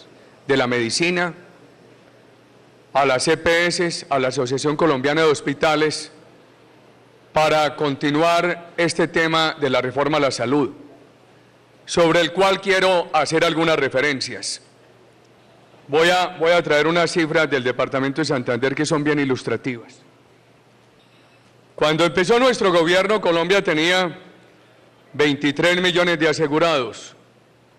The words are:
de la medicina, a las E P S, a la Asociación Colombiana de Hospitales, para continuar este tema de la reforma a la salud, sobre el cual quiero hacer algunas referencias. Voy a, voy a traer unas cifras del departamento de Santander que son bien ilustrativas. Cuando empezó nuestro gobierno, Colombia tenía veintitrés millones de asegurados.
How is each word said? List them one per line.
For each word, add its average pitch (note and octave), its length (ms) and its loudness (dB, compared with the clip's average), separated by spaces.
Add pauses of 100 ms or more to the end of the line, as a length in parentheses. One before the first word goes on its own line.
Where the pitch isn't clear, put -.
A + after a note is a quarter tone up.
(480)
de C3+ 100 2
la C3 80 2
medicina, E3 680 -2 (1600)
a C#3 140 2
las B2+ 220 0
E D#3+ 100 2
P E3+ 300 2
S, E3+ 420 -4
a C#3 80 0
la B2+ 120 0
Asociación C3+ 460 -2
Colombiana D3 460 0
de D#3+ 60 4
Hospitales, D3+ 840 -2 (1200)
para D#3 440 2
continuar E3 1000 0
este E3+ 300 0
tema D#3+ 540 0
de C#3 80 0
la B2+ 100 2
reforma C#3+ 380 -2
a C#3+ 40 0
la C3+ 100 0
salud, B2+ 400 -2 (1160)
sobre E3+ 320 2
el E3 140 0
cual F#3+ 280 2
quiero F#3 520 0
hacer D#3 320 0
algunas D#3+ 320 0
referencias. C3 840 -4 (1300)
Voy D#3+ 220 4
a, F3+ 300 0
voy D#3+ 120 2
a F3 120 4
traer D3+ 240 2
unas E3+ 240 0
cifras D#3+ 360 0
del C3+ 160 0
departamento C3 580 -2
de D3+ 40 -2
Santander C3 480 -2
que D3+ 140 -4
son D3+ 160 -2
bien D3 160 0
ilustrativas. B2 800 -6 (1800)
Cuando D#3 280 2
empezó F#3 360 2
nuestro A#3 320 2
gobierno, F#3 500 2
Colombia F3 420 0
tenía F3 560 0 (960)
veintitrés D3 640 0
millones F3 380 0
de D#3+ 100 0
asegurados. D3+ 880 -2 (640)